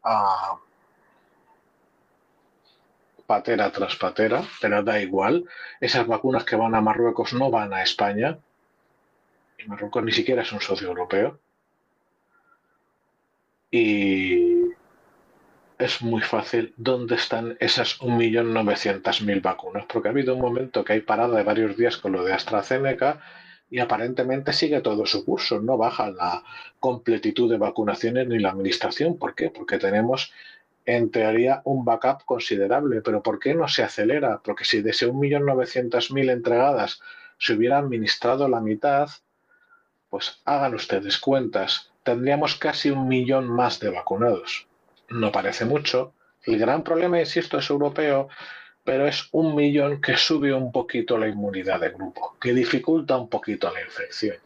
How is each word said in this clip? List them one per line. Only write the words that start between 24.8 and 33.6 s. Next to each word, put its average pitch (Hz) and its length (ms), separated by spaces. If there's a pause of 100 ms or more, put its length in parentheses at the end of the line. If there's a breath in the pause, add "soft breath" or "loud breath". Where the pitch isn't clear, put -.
todo 107 240
su - 200
curso. - 360
No 120 160
baja 113 340
la 90 340 (360 loud breath)
completitud 117 680
de 117 80
vacunaciones 117 680
ni 117 100
la 98 120
administración. 117 680
¿Por - 160
qué? - 160
Porque - 260
tenemos, 110 560 (540 loud breath)
en 117 240
teoría, 117 540
un 135 200
backup 120 400
considerable. 117 800
¿Pero 107 200
por 104 160
qué 139 160
no 165 140